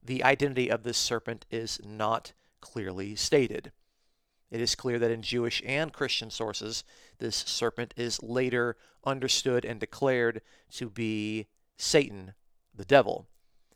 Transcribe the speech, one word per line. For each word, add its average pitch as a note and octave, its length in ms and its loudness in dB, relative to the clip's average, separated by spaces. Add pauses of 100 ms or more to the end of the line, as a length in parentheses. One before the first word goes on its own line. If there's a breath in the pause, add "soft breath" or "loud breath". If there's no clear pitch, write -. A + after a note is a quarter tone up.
the B2+ 200 -4
identity C3+ 480 4
of A2+ 120 0
this A#2 160 -2
serpent A2+ 520 -2
is A2+ 320 -6
not G#2+ 520 -2 (260)
clearly G2 560 -8
stated. - 560 2 (800)
It A#2 100 -6
is A#2+ 140 0
clear A#2+ 240 -2
that A#2 120 4
in A2+ 120 -2
Jewish A#2 420 -2
and C#3+ 280 -2
Christian B2 360 -4
sources, A2 560 -6 (360 soft breath)
this A2+ 160 -4
serpent - 600 -4
is A#2+ 260 -4
later A#2+ 540 0 (300 soft breath)
understood C3 580 2
and A2+ 160 -6
declared A#2 600 0 (300 soft breath)
to A#2+ 180 -8
be A2 560 -4 (320)
Satan, G2+ 560 2 (400)
the G2 100 -12
devil. B2 440 6 (480)